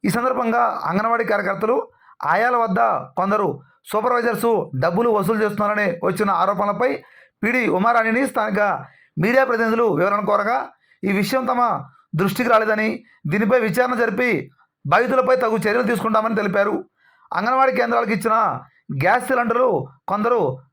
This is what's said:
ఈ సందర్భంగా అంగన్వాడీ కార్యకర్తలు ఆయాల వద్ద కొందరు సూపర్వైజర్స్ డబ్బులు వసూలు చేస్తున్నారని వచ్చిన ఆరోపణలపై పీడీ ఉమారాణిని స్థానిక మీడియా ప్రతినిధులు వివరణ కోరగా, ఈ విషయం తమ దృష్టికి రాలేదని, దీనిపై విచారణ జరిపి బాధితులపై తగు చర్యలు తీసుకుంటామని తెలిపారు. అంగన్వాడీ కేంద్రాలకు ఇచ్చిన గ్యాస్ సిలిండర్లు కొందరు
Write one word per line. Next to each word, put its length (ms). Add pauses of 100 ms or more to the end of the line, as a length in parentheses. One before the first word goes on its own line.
ఈ 80
సందర్భంగా 480 (260)
అంగన్వాడీ 420
కార్యకర్తలు 440 (560)
ఆయాల 320
వద్ద 160 (400)
కొందరు 280 (420)
సూపర్వైజర్స్ 600 (340)
డబ్బులు 320
వసూలు 280
చేస్తున్నారని 440 (200)
వచ్చిన 220 (120)
ఆరోపణలపై 480 (520)
పీడీ 220 (140)
ఉమారాణిని 440 (100)
స్థానిక 280 (640)
మీడియా 260
ప్రతినిధులు 380 (120)
వివరణ 300
కోరగా, 280 (460)
ఈ 160
విషయం 300
తమ 120 (580)
దృష్టికి 340
రాలేదని, 340 (440)
దీనిపై 340
విచారణ 360
జరిపి 280 (600)
బాధితులపై 520
తగు 220
చర్యలు 240
తీసుకుంటామని 500
తెలిపారు. 360 (640)
అంగన్వాడీ 420
కేంద్రాలకు 380
ఇచ్చిన 180 (680)
గ్యాస్ 260
సిలిండర్లు 400 (420)
కొందరు 280 (340)